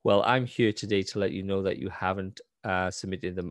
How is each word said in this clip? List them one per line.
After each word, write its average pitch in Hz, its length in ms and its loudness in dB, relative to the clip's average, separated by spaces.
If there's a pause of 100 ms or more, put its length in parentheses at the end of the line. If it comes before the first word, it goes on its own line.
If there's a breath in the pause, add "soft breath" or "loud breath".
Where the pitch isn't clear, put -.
Well, 101 200 6
I'm 127 220 4
here 117 260 2
today 104 320 0
to - 160 -6
let 98 120 0
you 95 120 -4
know 98 200 0
that 95 140 0
you 95 120 -6
haven't, 95 500 -4 (240)
uh, 92 280 0
submitted 92 440 -6
the, 90 160 -4